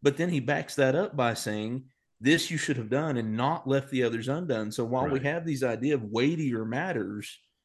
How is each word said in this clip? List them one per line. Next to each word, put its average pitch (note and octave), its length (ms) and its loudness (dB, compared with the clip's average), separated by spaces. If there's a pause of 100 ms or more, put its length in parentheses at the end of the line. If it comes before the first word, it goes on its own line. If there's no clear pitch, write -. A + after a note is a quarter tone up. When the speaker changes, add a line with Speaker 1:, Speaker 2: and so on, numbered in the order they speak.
Speaker 1:
But C#3 140 4
then E3+ 120 0
he D#3+ 100 0
backs C#3+ 360 -2
that C3 200 4
up F3+ 220 0
by A#2+ 160 2
saying, A2 520 -4 (340)
"This D#3+ 320 4
you D#3+ 60 -2
should C#3+ 200 0
have A2 140 -4
done C#3+ 260 2
and A2 180 -2
not C#3 320 0
left C3+ 220 2
the B2+ 140 0
others A2+ 240 0
undone." C3 440 -2
So A#2 140 -2
while B2+ 200 0
we D3 80 0
Speaker 2:
Right. C3 100 -2
Speaker 1:
have E3 220 -2
these C3+ 180 -2
idea B2 320 0
of A#2+ 80 -4
weightier A#2+ 600 0
matters, A2 760 -4 (260)